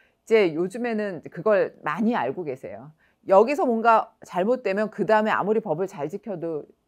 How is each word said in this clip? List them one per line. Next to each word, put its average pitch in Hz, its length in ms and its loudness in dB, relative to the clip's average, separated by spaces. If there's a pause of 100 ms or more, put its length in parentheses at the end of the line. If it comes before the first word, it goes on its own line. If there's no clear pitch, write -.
(220)
이제 202 320 4
요즘에는 208 680 -4 (100)
그걸 170 520 0
많이 208 340 -2
알고 139 280 -4
계세요. 123 480 -12 (360)
여기서 247 380 6
뭔가 226 440 2 (140)
잘못되면 208 640 -2
그 196 140 -6
다음에 214 260 2
아무리 190 300 0
법을 180 260 -4
잘 156 220 -10
지켜도 165 560 -10 (240)